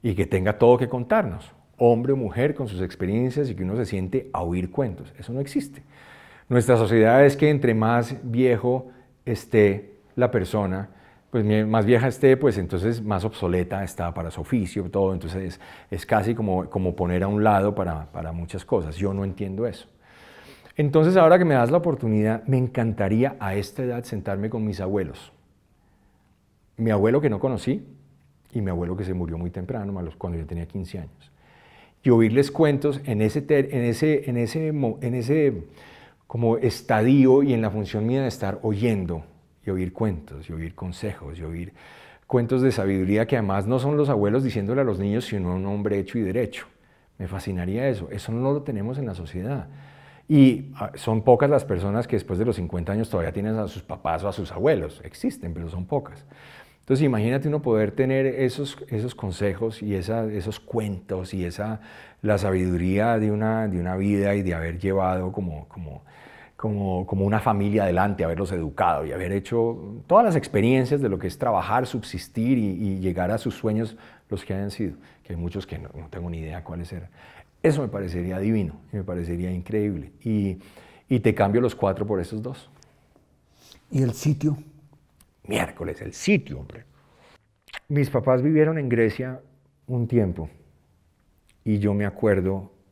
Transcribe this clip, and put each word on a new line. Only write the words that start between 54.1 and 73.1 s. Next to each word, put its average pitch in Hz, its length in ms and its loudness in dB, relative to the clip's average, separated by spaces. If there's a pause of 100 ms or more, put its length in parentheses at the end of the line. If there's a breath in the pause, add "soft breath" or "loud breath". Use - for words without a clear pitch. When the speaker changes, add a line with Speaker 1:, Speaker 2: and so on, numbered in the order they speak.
Speaker 1:
o 101 60 -2
a - 20 -4
sus 92 220 -8
abuelos. 92 500 0
Existen, - 500 -8
pero 85 140 -8
son 90 180 -8
pocas. - 400 -6 (540 loud breath)
Entonces, 139 260 2
imagínate 127 440 0
uno 147 120 -2
poder 110 300 2
tener 135 340 0
esos, 135 520 -2 (100)
esos 117 260 -4
consejos 101 680 -4
y 104 100 -2
esa, 107 380 -2
esos 104 300 -6
cuentos 95 720 -6
y 92 100 -4
esa, 104 380 -6 (400 loud breath)
la 104 160 2
sabiduría 95 840 2
de 107 100 2
una, 110 380 0
de 92 120 -2
una 90 180 -2
vida 101 380 2
y 101 60 0
de 90 120 -2
haber 82 260 -6
llevado 92 540 0
como, 80 340 -6
como, 73 360 -14 (520 loud breath)
como, 98 500 -2
como 98 200 0
una 107 140 2
familia 104 440 2
adelante, 92 400 2
haberlos 85 300 -2
educado 78 520 0
y 73 60 -8
haber 90 220 -4
hecho 110 720 -4
todas 208 160 6
las 185 140 2
experiencias 131 640 2
de 123 80 0
lo 95 100 -2
que 92 80 -6
es 87 100 -8
trabajar, 110 480 0
subsistir 113 720 -2
y, 107 140 0
y 95 280 -2
llegar 92 320 0